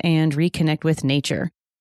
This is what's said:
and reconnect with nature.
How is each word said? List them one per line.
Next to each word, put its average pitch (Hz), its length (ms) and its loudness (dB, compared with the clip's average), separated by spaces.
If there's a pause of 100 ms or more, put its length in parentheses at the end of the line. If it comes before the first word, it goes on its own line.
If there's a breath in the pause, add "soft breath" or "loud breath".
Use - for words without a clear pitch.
and 160 320 2
reconnect 160 480 0
with 160 220 0
nature. 143 480 -2 (280)